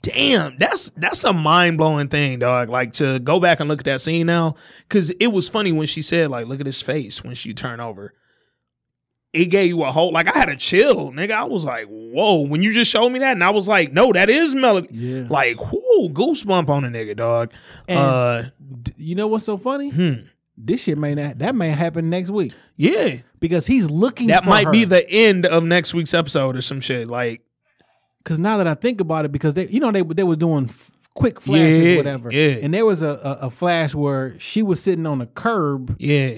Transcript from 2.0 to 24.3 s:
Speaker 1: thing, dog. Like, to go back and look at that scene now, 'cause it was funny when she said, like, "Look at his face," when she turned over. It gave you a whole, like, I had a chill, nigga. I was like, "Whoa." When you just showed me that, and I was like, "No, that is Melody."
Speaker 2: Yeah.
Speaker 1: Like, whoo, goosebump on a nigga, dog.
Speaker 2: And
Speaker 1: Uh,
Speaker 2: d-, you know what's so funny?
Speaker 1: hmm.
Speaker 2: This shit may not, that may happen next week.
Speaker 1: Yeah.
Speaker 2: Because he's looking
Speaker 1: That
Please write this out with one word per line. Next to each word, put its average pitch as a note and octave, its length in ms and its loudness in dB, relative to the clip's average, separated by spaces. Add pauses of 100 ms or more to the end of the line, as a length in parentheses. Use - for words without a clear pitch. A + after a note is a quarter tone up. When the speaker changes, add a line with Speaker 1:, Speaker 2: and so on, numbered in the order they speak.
Speaker 1:
thing, C#3+ 300 -2
dog. B2 300 0
Like, B2 260 -2
to C3 240 0
go D3+ 200 2
back E3+ 220 2
and D3 80 -2
look D3+ 100 -2
at B2+ 60 -10
that C3+ 160 -2
scene E3 260 -2
now, E3 280 0 (340)
'cause F3+ 280 0
it A3+ 100 2
was G3 200 0
funny G#3 240 -2
when D#3 160 0
she D#3 140 -6
said, D#3+ 280 0
like, A#2+ 160 -8
"Look C3+ 140 -10
at C#3+ 60 -8
his C3+ 160 -8
face," C3 420 -6
when B2 120 -14
she A#2 180 -12
turned A#2 280 -10
over. G2+ 300 -14 (1200)
It E3+ 140 2
gave F#3 240 2
you E3+ 140 -2
a C3+ 80 -2
whole, E3 200 2
like, E3 160 0
I - 100 0
had - 120 2
a C#3+ 60 -4
chill, F3+ 560 2
nigga. F3 200 -6
I A3 140 -4
was F3 200 -4
like, A#2 220 -8
"Whoa." B2+ 540 0
When D3 200 0
you G#3+ 100 2
just A3+ 200 2
showed A#3 180 4
me B3+ 100 -4
that, C4+ 120 2
and F3+ 120 0
I F#3 60 4
was G3+ 180 0
like, F3+ 240 2
"No, G#3+ 220 4
that F#3+ 160 2
is D4 240 2
Melody." A#3+ 380 2
Speaker 2:
Yeah. B2 360 -8
Speaker 1:
Like, B2+ 300 0 (140)
whoo, G#4+ 380 2
goosebump F#3 600 -2
on C#3+ 160 0
a A#2+ 40 -6
nigga, A2 260 -8
dog. A#2 360 -2 (360)
Speaker 2:
And F3+ 120 0
Speaker 1:
Uh, B2 440 2 (400)
Speaker 2:
d-, - 140 -10
you D#3+ 180 -8
know G#3 100 -2
what's A3 200 -2
so G#3 120 -4
funny? C#4 320 -6
Speaker 1:
hmm. E3 240 0 (420)
Speaker 2:
This C3+ 280 -4
shit D3+ 160 -2
may D3 160 -4
not, C#3+ 240 -8
that A3 160 -2
may F3 140 0
happen E3 420 -2
next F3+ 180 -4
week. G3 240 -2 (240)
Speaker 1:
Yeah. G#3 380 2 (240)
Speaker 2:
Because E3+ 260 0
he's A3+ 240 2
looking A3+ 380 0
Speaker 1:
That F#3 160 4